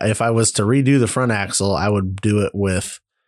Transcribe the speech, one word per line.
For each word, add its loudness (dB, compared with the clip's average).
if -2
I 0
was 2
to -2
redo 2
the 4
front -2
axle, -2
I 0
would -2
do 2
it -2
with -2